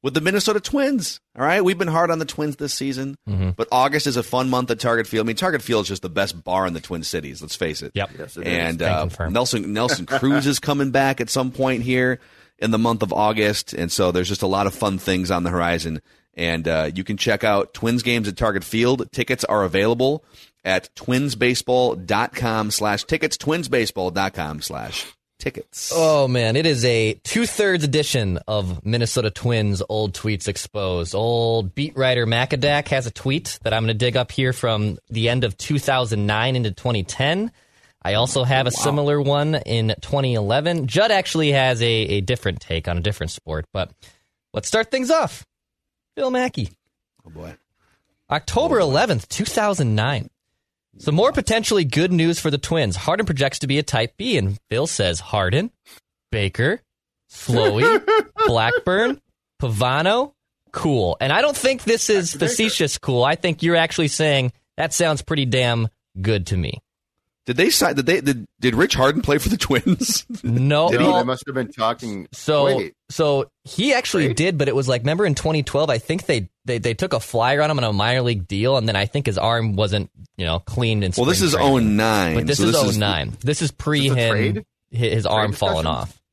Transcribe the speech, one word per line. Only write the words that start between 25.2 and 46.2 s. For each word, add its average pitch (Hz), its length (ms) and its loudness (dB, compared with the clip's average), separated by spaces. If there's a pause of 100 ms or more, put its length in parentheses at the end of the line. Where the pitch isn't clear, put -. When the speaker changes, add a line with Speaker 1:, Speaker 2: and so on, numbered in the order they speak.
Speaker 1:
tickets. - 540 -8
Speaker 2:
Oh, 156 360 4
man. 120 260 2
It 160 120 2
is 127 180 2
a 113 380 2
two-thirds 202 600 0
edition 131 540 0 (100)
of 95 380 -4
Minnesota 113 460 0
Twins 107 580 0
Old 107 240 -2
Tweets 107 340 -4
Exposed. 92 680 -4
Old 113 600 0
beat 143 220 -4
writer 127 300 2
Macadac 135 640 0
has 135 180 0
a 113 40 -8
tweet - 520 -4
that 110 100 0
I'm 113 100 0
gonna 113 120 0
dig 120 200 0
up 123 160 0
here 131 220 0
from 107 460 -2 (100)
the 113 200 -2
end 123 140 0
of 107 140 -4
two 147 220 -2
thousand 117 480 0
nine 113 280 2
into 113 160 0
twenty 110 320 -2
ten. 175 480 -2 (520)
I 95 100 0
also 127 320 0
have 131 220 2
a 123 60 0
Speaker 1:
Wow. - 100 -4
Speaker 2:
similar 147 380 2
one 143 340 0
in 113 440 0
twenty 135 360 0
eleven. 135 520 0
Judd 202 240 2
actually 160 400 2
has 131 300 2
a, 120 60 2
a 104 340 0
different 98 400 -2
take 82 260 -6
on 87 100 -2
a 87 40 -2
different 87 300 -4
sport, 78 420 -8
but 95 180 -4 (600)
let's - 160 -6
start 220 220 0
things 262 200 -2
off. 311 340 0 (720)
Phil 262 120 -2